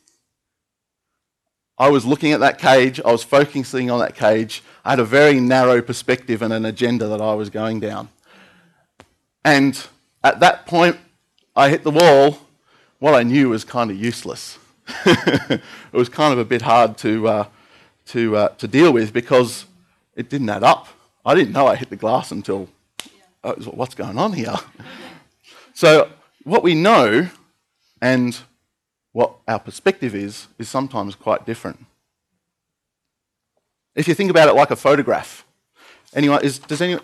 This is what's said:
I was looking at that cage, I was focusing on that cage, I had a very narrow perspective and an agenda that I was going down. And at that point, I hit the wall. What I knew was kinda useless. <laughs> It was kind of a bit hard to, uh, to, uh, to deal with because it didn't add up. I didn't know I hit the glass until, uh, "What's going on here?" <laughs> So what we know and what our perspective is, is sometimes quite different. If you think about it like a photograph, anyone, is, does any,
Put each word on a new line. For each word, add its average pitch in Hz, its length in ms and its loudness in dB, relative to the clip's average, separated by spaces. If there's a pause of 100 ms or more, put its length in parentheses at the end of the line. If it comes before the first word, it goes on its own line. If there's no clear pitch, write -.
(1800)
I 131 120 2
was 135 180 2
looking 147 240 -2
at 147 100 0
that 117 180 0
cage, 131 460 2
I 117 60 2
was 117 140 0
focusing 135 680 -2
on 120 80 -2
that - 160 -4
cage, 110 480 -2 (220)
I 101 60 -4
had 131 100 0
a 117 40 2
very 139 360 4
narrow 127 420 2
perspective 120 600 -4
and 113 100 -4
an 110 120 -4
agenda 113 440 -4
that 104 120 -6
I 107 140 -2
was 107 160 -8
going 110 300 -6
down. 104 280 -10 (1400)
And 139 420 0 (360)
at - 180 0
that - 260 2
point, 175 300 2 (600)
I 139 120 4
hit 143 140 -2
the 156 80 -4
wall. 147 480 6 (600)
What 147 160 2
I 123 80 4
knew 127 260 2
was 110 160 -4
kinda 113 300 -4
useless. 98 640 -10 (280)
<laughs> - 200 -12
It - 560 0 (300)
was 123 160 0
kind 151 240 0
of 123 60 -2
a 117 60 -2
bit 113 180 -4
hard 113 360 2
to, 110 280 -2
uh, 107 200 -2 (600)
to, 113 300 -2
uh, 104 120 0 (100)
to 120 100 -10
deal 147 240 4
with 110 200 0
because 123 540 0 (500)
it - 120 -10
didn't 135 220 -4
add 101 120 -6
up. 147 260 2 (360)
I 131 100 0
didn't 139 180 0
know - 140 2
I 107 100 2
hit 127 140 -12
the 101 60 -16
glass 113 340 -4
until, 98 380 -10 (760)
uh, 110 100 -8
"What's 120 400 -12
going 101 240 -12
on 202 140 -4
here?" 110 240 -8
<laughs> - 1160 -20
So 156 360 4 (340)
what 170 180 0
we 175 120 2
know 160 540 2 (760)
and 123 360 -2 (760)
what - 240 -2 (120)
our 110 100 -4
perspective 120 560 -6
is, 101 340 -12 (100)
is 113 100 -14
sometimes 123 460 -8
quite - 320 -6
different. 104 320 -12 (2250)
If 147 140 -4
you 151 60 2
think 196 160 -4
about 160 180 6
it 117 60 4
like 139 160 2
a 120 60 -4
photograph, 123 680 -2 (680)
anyone, 143 300 0
is, 135 140 -4
does 151 220 -10
any, 180 220 -4